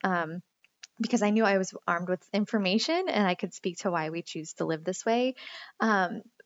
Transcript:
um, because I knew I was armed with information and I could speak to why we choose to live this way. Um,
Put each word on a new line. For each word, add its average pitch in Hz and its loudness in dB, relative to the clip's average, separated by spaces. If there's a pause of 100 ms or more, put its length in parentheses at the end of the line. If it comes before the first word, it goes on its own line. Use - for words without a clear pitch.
um, 175 -2 (580)
because 214 2
I 208 4
knew 220 4
I 196 4
was 190 -2 (140)
armed 175 -2
with 180 -2 (100)
information 214 2
and 208 2
I 180 2
could 180 -4
speak 180 -6
to - -2
why 160 0
we 165 -6
choose 160 -10
to 165 -4
live 160 -2
this 185 -4
way. 247 2 (460)
Um, 196 2 (240)